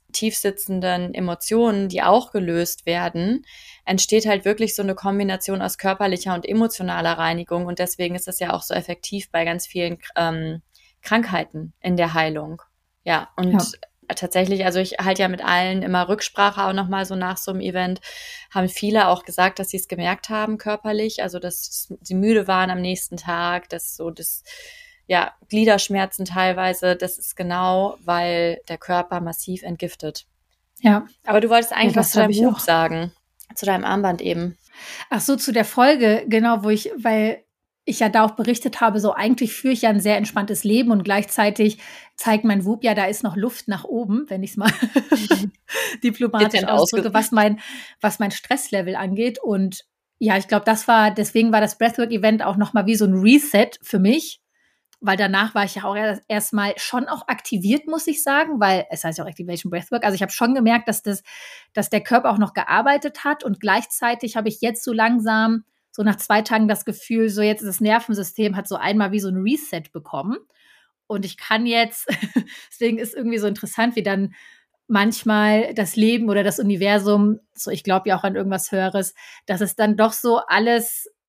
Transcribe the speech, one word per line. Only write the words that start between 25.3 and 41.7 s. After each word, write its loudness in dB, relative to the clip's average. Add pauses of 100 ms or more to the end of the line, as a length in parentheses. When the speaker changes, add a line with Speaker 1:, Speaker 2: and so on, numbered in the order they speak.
Speaker 1:
Gliederschmerzen 2
teilweise, 0
das -6
ist -12
genau, 0
weil 0
der -10
Körper -4
massiv -8
entgiftet. -10 (540)
Speaker 2:
Ja. 4 (180)
Speaker 1:
Aber 4
du 0
wolltest 4
eigentlich 2
Speaker 2:
Ja, 4
Speaker 1:
was 2
Speaker 2:
das -2
Speaker 1:
zu 2
Speaker 2:
hab 8
Speaker 1:
deinem 2
Speaker 2:
ich 4
Speaker 1:
Buch 4
Speaker 2:
auch. -10
Speaker 1:
sagen, 0 (420)
zu -6
deinem 0
Armband 0
eben. -4 (520)
Speaker 2:
Ach -2
so, 0
zu -4
der 2
Folge, 4
genau, 2
wo 0
ich, 0
weil 0 (460)
ich -2
ja 2
da 4
auch 2
berichtet -2
habe, 4
so 0
eigentlich 0
führe 0
ich -2
ja 6
ein 4
sehr 2
entspanntes -2
Leben 4
und 4
gleichzeitig 2 (380)